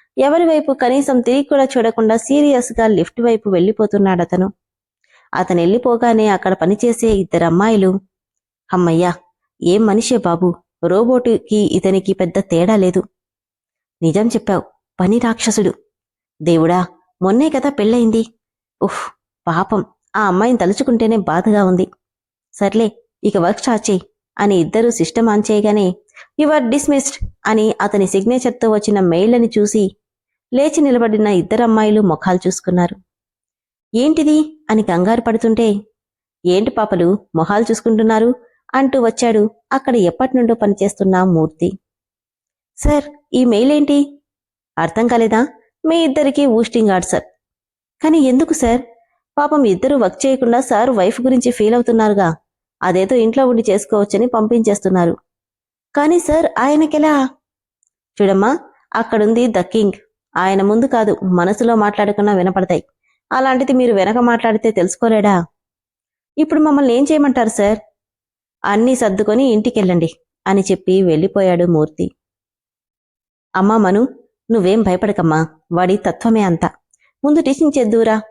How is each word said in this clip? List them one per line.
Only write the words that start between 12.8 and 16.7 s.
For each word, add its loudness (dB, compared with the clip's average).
"నిజం 0
చెప్పావు, -2
పని 0
రాక్షసుడు. -2
దేవుడా, 2